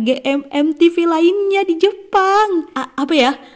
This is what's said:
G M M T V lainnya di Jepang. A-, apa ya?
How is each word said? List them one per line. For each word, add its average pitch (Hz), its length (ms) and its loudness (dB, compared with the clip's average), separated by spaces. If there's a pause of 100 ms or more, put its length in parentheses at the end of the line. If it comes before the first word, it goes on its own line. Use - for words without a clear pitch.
G 254 160 -2
M 277 240 -4
M 302 320 -2
T 339 80 6
V 339 240 0
lainnya 392 560 0
di 339 80 -2
Jepang. 392 960 0
A-, - 240 -10
apa 294 160 -4
ya? 277 240 2 (200)